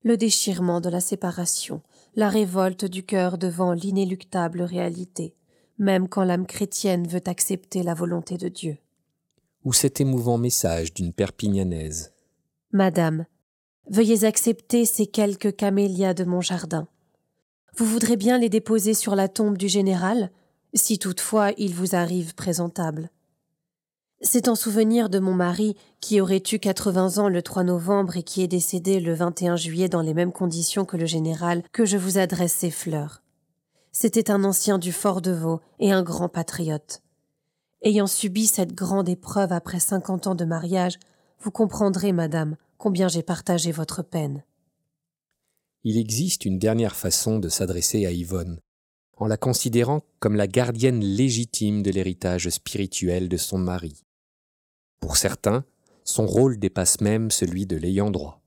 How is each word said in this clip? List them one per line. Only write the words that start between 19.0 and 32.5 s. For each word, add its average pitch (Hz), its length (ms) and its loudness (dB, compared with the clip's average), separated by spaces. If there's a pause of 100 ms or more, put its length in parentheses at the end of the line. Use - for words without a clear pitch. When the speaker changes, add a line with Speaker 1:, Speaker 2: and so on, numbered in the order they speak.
Speaker 1:
la 196 120 4
tombe 208 300 0
du 196 100 0
général, 190 640 2 (460)
si - 240 2
toutefois 202 580 0
il 196 160 -2
vous 180 220 -2
arrive 175 400 -2
présentable. 165 720 -4 (1120)
C'est 247 260 2
en 233 80 4
souvenir 220 540 2
de 190 100 0
mon 185 140 2
mari, 180 420 0 (240)
qui 208 220 2
aurait 190 200 2 (100)
eu 220 60 -2
quatre-vingts 185 600 2
ans 208 100 4
le 175 140 2
trois 180 240 -2
novembre 180 500 0
et 170 80 -4
qui - 180 -4
est 180 60 0
décédé 180 540 0
le 170 120 -2
vingt 170 280 -2
et 175 80 2
un 175 80 2
juillet 165 320 -2
dans 170 120 0
les 160 120 0
mêmes 175 180 0
conditions 175 540 -2
que 185 100 -8
le 165 100 0
général, 165 580 -2 (100)
que 233 120 2
je 196 120 0
vous 185 200 0
adresse 180 360 2